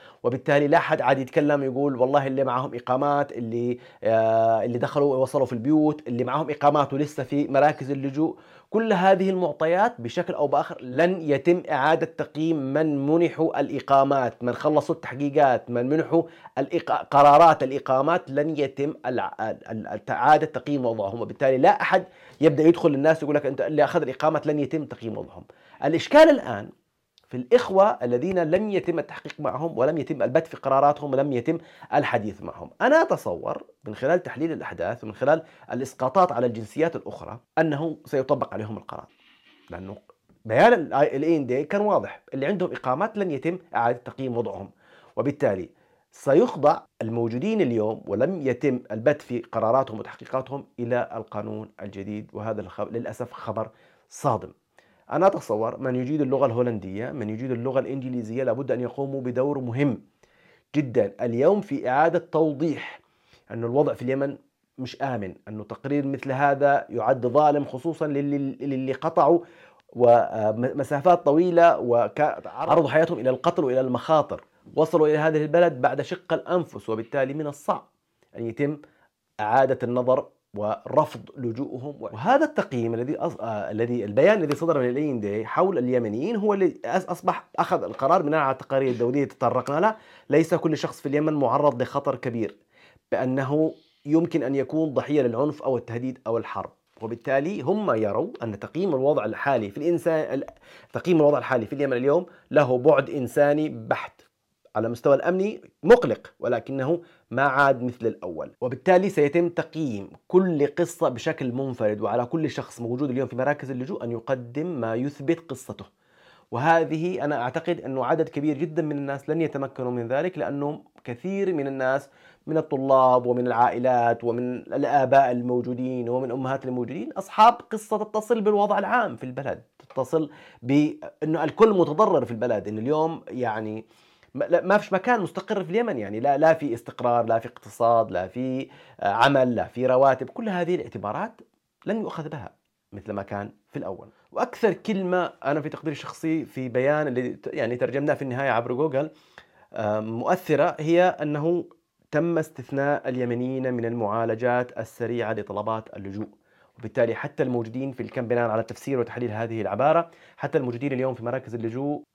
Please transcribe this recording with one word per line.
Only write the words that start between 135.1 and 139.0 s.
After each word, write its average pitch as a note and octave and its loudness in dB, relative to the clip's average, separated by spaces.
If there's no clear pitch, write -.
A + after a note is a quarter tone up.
مستقر F#3+ -6
في D#3+ -12
اليمن، G#3 -2
يعني G#2 -6
لا، C#3 2
لا D#3+ 6
في C3+ -4
استقرار، A#2+ 0
لا A2+ 2
في A#2+ -8
اقتصاد، A2+ 0
لا F#2 -4
في، C3 -6